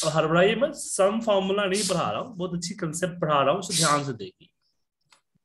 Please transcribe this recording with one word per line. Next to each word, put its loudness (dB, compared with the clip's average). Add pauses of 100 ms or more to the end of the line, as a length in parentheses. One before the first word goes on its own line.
और 2
हड़बड़ाइए 4
मत, 0
some 0
formula 0
नहीं -2
पढ़ा 0
रहा -4
हूँ, -10
बहुत -6
अच्छी -6
concept -6
पढ़ा 2
रहा 4
हूँ, 0
उसे -6
ध्यान 2
से -4
देखिए। -14 (960)